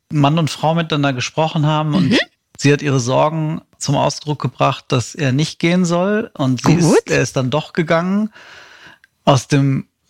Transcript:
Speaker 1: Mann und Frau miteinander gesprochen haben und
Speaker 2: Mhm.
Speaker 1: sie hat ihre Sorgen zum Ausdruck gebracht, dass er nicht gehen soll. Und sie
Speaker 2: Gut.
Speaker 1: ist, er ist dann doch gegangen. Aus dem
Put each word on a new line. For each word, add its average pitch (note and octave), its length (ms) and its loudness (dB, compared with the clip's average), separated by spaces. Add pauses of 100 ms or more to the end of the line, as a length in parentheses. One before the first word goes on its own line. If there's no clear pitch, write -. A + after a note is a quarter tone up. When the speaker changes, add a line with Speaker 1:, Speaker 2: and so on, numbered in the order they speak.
(120)
Speaker 1:
Mann D3 280 2
und D#3 100 0
Frau D#3 240 -2
miteinander D#3+ 400 -2
gesprochen D3+ 540 -2
haben D#3 260 0
und D3+ 160 2
Speaker 2:
Mhm. A3 80 2 (400)
Speaker 1:
sie C#3 160 4
hat C#3+ 80 0
ihre C#3 180 0
Sorgen D3+ 640 0 (160)
zum - 180 -2
Ausdruck C#3+ 460 -2
gebracht, C#3 460 -2
dass - 260 -2
er C3+ 180 -2
nicht D3 280 -2
gehen F3+ 260 2
soll. F#3 500 -2
Und C3 300 -2
sie D#3 120 4
Speaker 2:
Gut. F3 200 4
Speaker 1:
ist, - 140 -2
er C#3+ 100 2
ist - 140 -4
dann C3 160 -2
doch D3+ 220 -4
gegangen. F3+ 580 0 (960)
Aus C#3 220 2
dem C#3 400 0 (220)